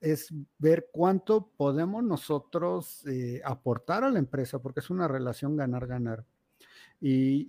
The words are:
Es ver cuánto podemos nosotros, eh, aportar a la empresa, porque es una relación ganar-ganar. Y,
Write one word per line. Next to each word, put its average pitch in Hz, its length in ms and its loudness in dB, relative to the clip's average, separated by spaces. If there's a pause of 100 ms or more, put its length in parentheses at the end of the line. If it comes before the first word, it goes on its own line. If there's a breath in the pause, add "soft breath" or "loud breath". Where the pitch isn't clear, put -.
Es 156 340 -2 (240)
ver 160 340 4
cuánto 190 640 2
podemos 165 480 0
nosotros, 170 1000 -2
eh, 127 380 -4
aportar 135 600 -2
a 277 60 4
la 226 100 2
empresa, 131 420 -2
porque 135 180 -8
es - 100 -6
una 175 180 0
relación 135 480 -4
ganar-ganar. 123 720 -4 (720 loud breath)
Y, 135 480 2